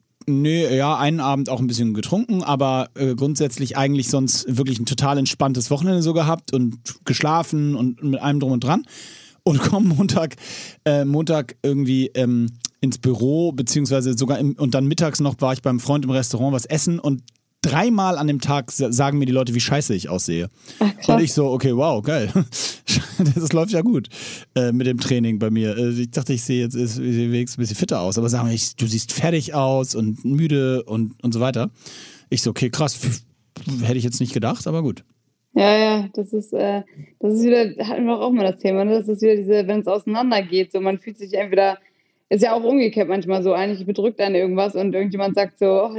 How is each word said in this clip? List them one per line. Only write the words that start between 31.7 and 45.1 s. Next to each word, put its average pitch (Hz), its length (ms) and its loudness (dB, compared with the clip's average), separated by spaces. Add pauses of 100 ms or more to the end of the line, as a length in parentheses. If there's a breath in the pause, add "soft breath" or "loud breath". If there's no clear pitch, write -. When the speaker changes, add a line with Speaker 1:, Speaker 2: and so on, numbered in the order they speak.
Speaker 1:
Ich 127 140 -2
so, 117 80 0
okay, 123 180 -2
krass, 147 320 -2
f-, - 220 -2 (580)
hätte 120 160 0
ich 117 60 0
jetzt 120 160 -4
nicht 123 140 -2
gedacht, 120 340 -2
aber 160 160 -2
gut. 117 200 -4 (500)
Speaker 2:
Ja, 208 240 6
ja, 214 360 2
das 202 200 -6
ist, 208 200 -4
äh, 202 300 -2 (360 loud breath)
das 214 160 2
ist 226 100 4
wieder, 233 420 2
hatten 240 180 -2
wir 233 140 0
auch 247 120 0
mal 202 200 2
das 185 100 -12
Thema, 190 240 2
ne? 220 140 2
Das 208 80 -4
ist 208 160 -2
wieder 220 140 6
diese, 202 280 2
wenn's 208 220 -2
auseinandergeht, 202 840 0
so 185 80 -2
man 190 180 0
fühlt 208 180 -16
sich 196 160 -8
entweder, 196 440 2 (500)
ist 202 160 2
ja 226 100 4
auch 226 100 0
umgekehrt 226 440 2
manchmal 185 360 -2
so, 185 100 2
eigentlich 190 320 -2
bedrückt 208 340 -2
einen 196 160 0
irgendwas 185 400 0
und 196 180 -2
irgendjemand 196 420 -2